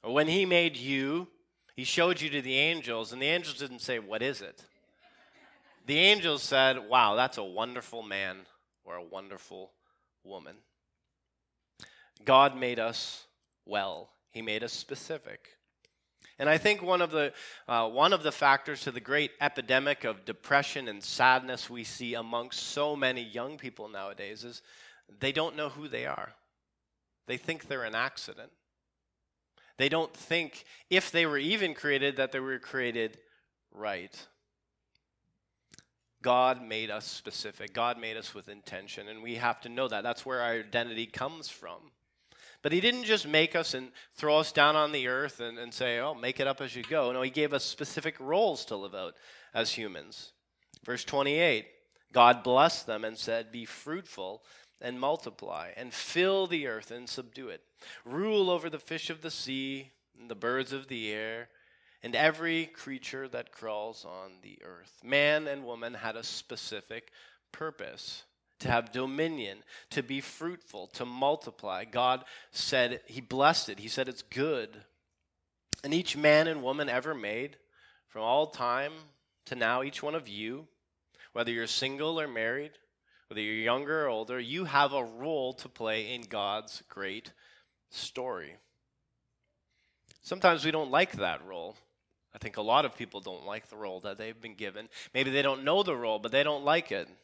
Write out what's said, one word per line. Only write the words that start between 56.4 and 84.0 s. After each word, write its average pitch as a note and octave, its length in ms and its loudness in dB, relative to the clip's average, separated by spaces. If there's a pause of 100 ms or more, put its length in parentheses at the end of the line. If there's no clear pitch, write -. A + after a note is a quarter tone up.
the E3 200 -2
earth A2 240 -6
and A#2+ 160 -12
subdue B2 440 -12
it. E2 100 -12 (420)
Rule F#3+ 460 2
over E3 220 0
the D#3 80 -10
fish D#3+ 320 -8
of D#3+ 100 -8
the D#3+ 100 -8
sea C3+ 640 -6 (260)
and A#2 120 -18
the A#2 40 -8
birds B2+ 380 -2
of C3+ 160 -8
the A2+ 240 -6
air A2 380 -8 (520)
and A#2+ 140 -4
every D#3+ 480 4
creature C3+ 640 -10
that A#2+ 240 -10
crawls G#2+ 540 -8
on F#2 340 -16
the G2+ 240 -20
earth." F2+ 380 -20
Man D3 460 2
and C#3 180 -6
woman A#2 260 -8
had A2+ 240 -8
a A#2+ 80 -12
specific - 880 -12 (400)
purpose, - 720 -10 (380)
to B2+ 100 -2
have A#2 220 2
dominion, C3 640 -4 (320)
to C#3+ 120 -2
be C3+ 180 -6
fruitful, E3 640 -12
to - 180 -10
multiply. B2 800 -2
God B2+ 400 2 (260)
said, B2 540 0
he - 160 -12
blessed C3+ 480 4
it. G2+ 120 -10
He A2 80 -12
said, C3 200 -4
"It's B2 140 -12
good." B2 640 -4 (960)
And C#3 100 -4
each F3 240 2
man D3+ 300 10
and D#3 160 -2
woman C#3 260 0
ever C3 260 -2
made, A#2+ 420 -4 (520)
from A2 140 -8
all C3+ 240 4
time C3 460 -2 (540)
to - 80 -6
now, B2 280 2
each C#3+ 200 -6
one D3 120 -4
of C#3+ 140 -6
you, A2 380 -8 (640)
whether A#2 180 -2
you're A#2 160 -2
single C#3 520 -2
or D3+ 100 -2
married, B2 420 -4 (580)
whether G#2+ 120 -8
you're G#2+ 140 -2
younger C#3 500 0